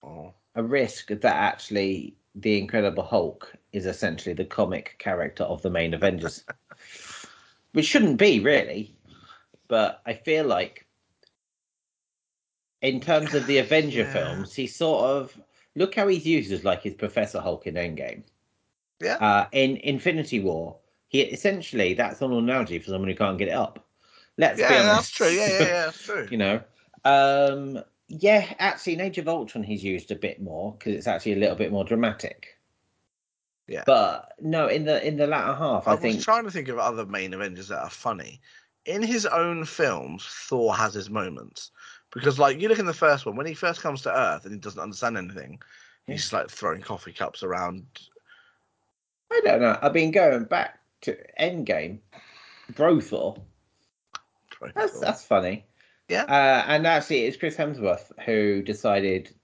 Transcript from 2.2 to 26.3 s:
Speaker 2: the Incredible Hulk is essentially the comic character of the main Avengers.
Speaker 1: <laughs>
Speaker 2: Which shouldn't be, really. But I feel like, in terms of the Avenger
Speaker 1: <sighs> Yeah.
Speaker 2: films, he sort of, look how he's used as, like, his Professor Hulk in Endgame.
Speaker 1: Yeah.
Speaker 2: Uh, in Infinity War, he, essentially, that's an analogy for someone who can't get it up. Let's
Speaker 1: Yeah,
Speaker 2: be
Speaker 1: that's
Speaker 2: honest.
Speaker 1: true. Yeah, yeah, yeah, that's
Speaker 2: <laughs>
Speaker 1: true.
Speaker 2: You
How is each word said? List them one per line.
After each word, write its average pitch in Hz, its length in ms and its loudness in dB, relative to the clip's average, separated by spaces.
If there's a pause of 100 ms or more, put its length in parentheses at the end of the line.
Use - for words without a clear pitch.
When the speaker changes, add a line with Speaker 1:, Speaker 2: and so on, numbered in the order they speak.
Speaker 2:
the 104 240 0
Incredible 101 440 0
Hulk - 500 -2 (180)
is 95 140 -6
essentially 90 480 -4
the 90 120 -4
comic 92 540 -4
character 87 440 -4
of 82 180 -4
the 95 80 -2
main 85 240 -2
Avengers. 82 500 -2 (680)
Speaker 1:
<laughs> - 640 -20
Speaker 2:
Which 156 140 2
shouldn't 180 320 4
be, 170 220 6
really. 104 560 0 (720)
But 110 380 2
I 117 80 -6
feel 156 320 0
like, 92 400 -2 (2000)
in 131 180 0
terms 151 340 0
of 139 140 0
the 139 120 4
Avenger 139 420 2
Speaker 1:
<sighs> - 0 -
Yeah. - 120 -2
Speaker 2:
films, 90 400 -4
he 131 140 -6
sort 151 380 0
of, 135 340 -2 (360)
look 190 200 0
how 202 120 2
he's 170 180 2
used 151 260 2
as, 95 120 -4
like, 95 200 0
his 104 100 -6
Professor 104 460 -2
Hulk 85 260 -6
in 80 100 -8
Endgame. 76 480 -8 (760)
Speaker 1:
Yeah. - 140 0
Speaker 2:
Uh, 104 360 4
in 135 260 2
Infinity 147 640 -2
War, 82 380 -4 (300)
he, 139 140 2
essentially, 135 720 0
that's - 260 -2
an 135 100 0
analogy 117 460 0
for 82 140 -8
someone 95 180 -2
who 92 60 -2
can't 95 240 0
get 101 80 0
it 85 80 -2
up. - 280 -4 (540)
Let's 160 220 4
Speaker 1:
Yeah, 220 100 4
Speaker 2:
be 262 60 8
Speaker 1:
that's 202 120 6
Speaker 2:
honest. 214 280 2
Speaker 1:
true. 208 120 2
Yeah, 190 220 2
yeah, 190 100 2
yeah, 175 260 2
that's 160 120 -8
Speaker 2:
<laughs> - 60 -20
Speaker 1:
true. 175 260 -6
Speaker 2:
You 120 80 -4